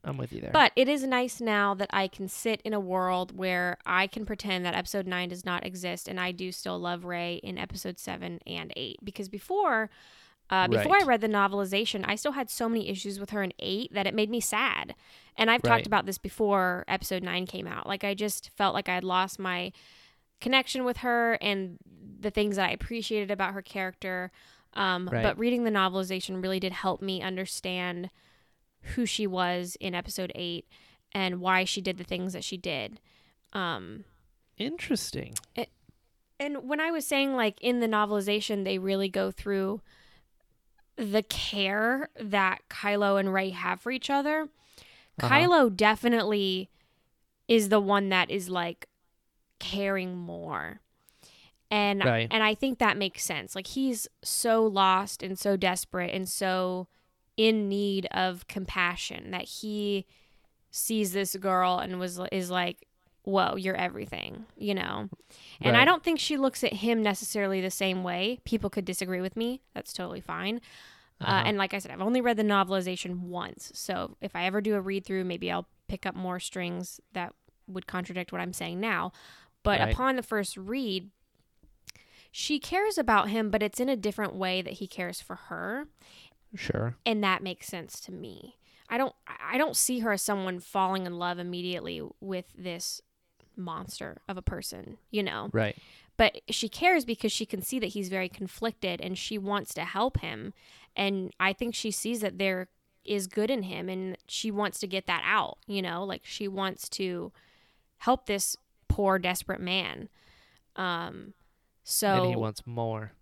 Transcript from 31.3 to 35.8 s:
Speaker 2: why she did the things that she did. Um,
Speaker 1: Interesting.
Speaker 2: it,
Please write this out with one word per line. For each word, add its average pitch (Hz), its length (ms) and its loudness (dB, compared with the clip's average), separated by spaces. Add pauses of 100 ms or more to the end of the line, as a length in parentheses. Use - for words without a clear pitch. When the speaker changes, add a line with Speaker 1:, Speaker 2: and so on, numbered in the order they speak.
Speaker 2:
why 185 220 4
she 190 180 -2
did 185 180 -4
the 180 60 -8
things 185 280 -4
that 175 100 -8
she - 140 -6
did. 147 420 -6 (540)
Um, 165 520 -4 (540)
Speaker 1:
Interesting. 226 760 -4 (200)
Speaker 2:
it, - 160 -6 (680)